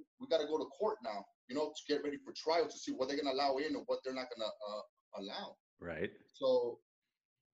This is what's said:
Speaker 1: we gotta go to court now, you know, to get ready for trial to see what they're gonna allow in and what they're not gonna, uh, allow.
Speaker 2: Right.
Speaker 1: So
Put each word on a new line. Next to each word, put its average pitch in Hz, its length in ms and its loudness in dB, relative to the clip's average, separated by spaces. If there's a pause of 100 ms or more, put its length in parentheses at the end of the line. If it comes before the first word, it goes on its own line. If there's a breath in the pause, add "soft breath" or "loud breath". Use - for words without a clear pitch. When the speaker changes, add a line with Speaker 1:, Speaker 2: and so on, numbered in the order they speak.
(200)
Speaker 1:
we 131 80 -10
gotta 156 200 2
go 151 100 0
to 135 80 -2
court 214 380 -2
now, 104 220 -6 (220)
you 127 80 -6
know, 147 200 0
to - 180 -2
get 147 100 2
ready 143 140 -2
for - 160 -12
trial 160 340 2
to - 100 -12
see - 140 -4
what 131 160 0
they're 139 100 0
gonna 139 180 2
allow 139 220 4
in 147 180 0
and 117 120 -4
what 127 160 0
they're 131 100 -2
not 127 220 -6
gonna, 107 140 -2
uh, 104 320 -6 (400)
allow. 147 360 -8 (220)
Speaker 2:
Right. 87 320 -4 (220)
Speaker 1:
So 127 460 4 (760)